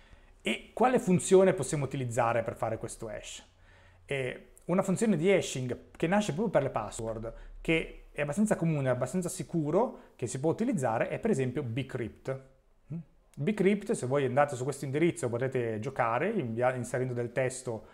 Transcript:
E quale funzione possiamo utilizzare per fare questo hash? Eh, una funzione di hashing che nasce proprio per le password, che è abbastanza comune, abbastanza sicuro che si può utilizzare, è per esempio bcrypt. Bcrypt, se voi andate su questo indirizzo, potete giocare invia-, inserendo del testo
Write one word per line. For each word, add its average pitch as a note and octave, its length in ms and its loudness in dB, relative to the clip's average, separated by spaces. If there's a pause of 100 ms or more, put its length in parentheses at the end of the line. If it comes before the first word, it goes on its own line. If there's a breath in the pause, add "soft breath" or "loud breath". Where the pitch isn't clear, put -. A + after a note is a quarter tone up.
(420 soft breath)
E - 320 -4
quale B3 260 4
funzione F#3 540 6
possiamo D3 320 -2
utilizzare A#2+ 580 0
per - 120 -6
fare A2+ 220 -2
questo - 300 -10
hash? - 340 -12 (640 soft breath)
Eh, C3+ 440 -6 (160)
una F#3 160 2
funzione F#3+ 340 2
di E3 160 4
hashing B2+ 640 0
che E3 120 -2
nasce E3 260 2
proprio F#3+ 180 -2
per D3 120 4
le C3 60 0
password, A2 640 -6 (280 loud breath)
che - 500 -2
è - 100 -6
abbastanza F3 360 2
comune, D3+ 320 2
abbastanza C3 400 0
sicuro E3 880 -2
che B2 100 -4
si C3 140 -6
può D#3+ 100 2
utilizzare, D3 560 0
è B2 120 -4
per A3 120 0
esempio C3+ 320 0
bcrypt. B2+ 800 -6 (960)
Bcrypt, G3+ 520 2
se C3+ 160 -2
voi C#3 180 2
andate C#3 300 2
su B2 80 -4
questo C#3 220 -4
indirizzo, C#3+ 440 0
potete A#2 500 -2
giocare A#2+ 500 0
invia-, B2+ 440 0
inserendo B2+ 400 -4
del A#2+ 180 -4
testo B2 640 -4